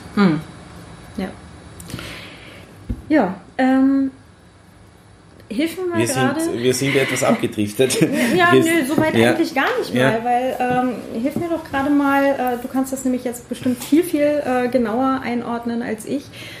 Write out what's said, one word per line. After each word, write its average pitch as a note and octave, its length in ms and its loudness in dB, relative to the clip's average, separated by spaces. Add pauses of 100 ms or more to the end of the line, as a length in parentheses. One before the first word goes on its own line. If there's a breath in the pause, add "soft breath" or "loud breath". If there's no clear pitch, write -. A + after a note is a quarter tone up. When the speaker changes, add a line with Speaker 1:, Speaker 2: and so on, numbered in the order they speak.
(160)
Speaker 1:
Hm. F3 240 2 (800)
Ja. F#3 100 -6 (1800 loud breath)
Ja, G#3 260 2 (220)
ähm, C4+ 540 4 (1400)
hilf D#4+ 280 -2
mir F#4 100 -4
mal E4+ 120 0
Speaker 2:
Wir - 80 2
sind, C4 80 -4
Speaker 1:
gerade. C4+ 240 0 (240)
Speaker 2:
wir B2 100 4
sind C#3 220 0
etwas C3 280 0
abgedriftet. A#2 760 0
Speaker 1:
<laughs> A#3 340 2
Ja, F4 180 6
Speaker 2:
Wir G4 80 8
Speaker 1:
nö, E4 260 4
so D4+ 100 -2
weit D#4 180 2
Speaker 2:
ja. - 160 6
Speaker 1:
eigentlich D#4+ 220 0
gar F#4 260 0
nicht F3+ 140 -4
Speaker 2:
Ja. B2+ 180 4
Speaker 1:
mal, A3+ 120 -2
weil, B3 360 0
ähm, B3 640 -2
hilf D4 140 -2
mir E4+ 140 -4
doch D#4+ 200 -4
gerade C4+ 200 -2
mal, C#4 340 4
äh, B3 380 0
du B3 100 -8
kannst C4+ 220 -2
das C4 100 -6
nämlich B3+ 220 -2
jetzt A#3+ 240 -8
bestimmt B3 340 -4
viel, D#4+ 200 4
viel, D4 420 2
äh, B3 240 0
genauer B3+ 540 0
einordnen A#3 580 -4
als G#3+ 240 -8
ich. C#4+ 180 -4 (360 loud breath)